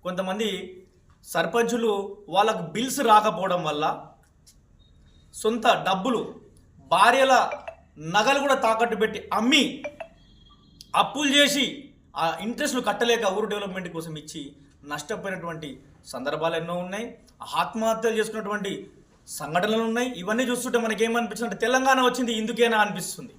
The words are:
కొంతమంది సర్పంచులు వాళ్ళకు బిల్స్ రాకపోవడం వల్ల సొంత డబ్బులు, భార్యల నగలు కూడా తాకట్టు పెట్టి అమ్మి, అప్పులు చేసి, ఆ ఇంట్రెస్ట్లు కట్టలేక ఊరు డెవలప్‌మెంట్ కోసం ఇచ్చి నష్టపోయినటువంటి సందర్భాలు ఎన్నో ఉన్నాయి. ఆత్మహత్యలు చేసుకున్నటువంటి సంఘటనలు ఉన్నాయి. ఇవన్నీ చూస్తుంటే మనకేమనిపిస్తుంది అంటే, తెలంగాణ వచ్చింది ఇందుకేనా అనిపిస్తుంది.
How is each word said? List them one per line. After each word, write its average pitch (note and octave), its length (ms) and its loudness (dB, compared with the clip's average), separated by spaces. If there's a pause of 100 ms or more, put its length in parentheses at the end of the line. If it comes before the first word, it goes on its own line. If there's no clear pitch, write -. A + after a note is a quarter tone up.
కొంతమంది F#3+ 460 -4 (760)
సర్పంచులు A3+ 680 0 (360)
వాళ్ళకు F#3+ 340 2 (120)
బిల్స్ C4 260 -4 (120)
రాకపోవడం F3+ 560 4
వల్ల D3 160 -2 (1500)
సొంత A3+ 320 0 (220)
డబ్బులు, F#3+ 320 0 (720)
భార్యల B3 440 6 (840)
నగలు A#3 240 4
కూడా C#4 140 2
తాకట్టు A3+ 420 2
పెట్టి G#3 260 -2 (100)
అమ్మి, A#3+ 320 4 (1300)
అప్పులు C4+ 420 0
చేసి, C#4+ 300 4 (500)
ఆ D#3 80 0 (220)
ఇంట్రెస్ట్లు B3+ 340 -4
కట్టలేక A3 440 0 (120)
ఊరు G#3+ 100 -2
డెవలప్‌మెంట్ F#3+ 500 -6
కోసం D#3+ 200 -10
ఇచ్చి D3 240 -14 (440)
నష్టపోయినటువంటి E3 840 -8 (380)
సందర్భాలు D#3 500 -4
ఎన్నో E3+ 180 -4 (100)
ఉన్నాయి. G3+ 220 -8 (540)
ఆత్మహత్యలు A3 580 0
చేసుకున్నటువంటి G3+ 540 -4 (560)
సంఘటనలు F3+ 600 -2
ఉన్నాయి. A#3+ 200 -2 (120)
ఇవన్నీ G#3+ 240 0
చూస్తుంటే A#3+ 340 -2
మనకేమనిపిస్తుంది A3+ 720 0
అంటే, G#3 160 -2
తెలంగాణ C4 340 4
వచ్చింది B3 320 2
ఇందుకేనా A3+ 460 2
అనిపిస్తుంది. F#3+ 600 -2